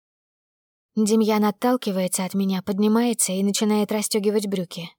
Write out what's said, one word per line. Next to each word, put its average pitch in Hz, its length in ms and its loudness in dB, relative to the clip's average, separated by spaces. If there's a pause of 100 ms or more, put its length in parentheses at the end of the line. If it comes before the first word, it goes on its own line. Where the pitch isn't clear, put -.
(960)
Демьян 214 480 2
отталкивается 202 800 0
от 180 80 -6
меня, 190 300 0
поднимается 214 680 0
и 190 100 -2
начинает 208 500 0
расстёгивать 208 540 0
брюки. 175 420 -6 (100)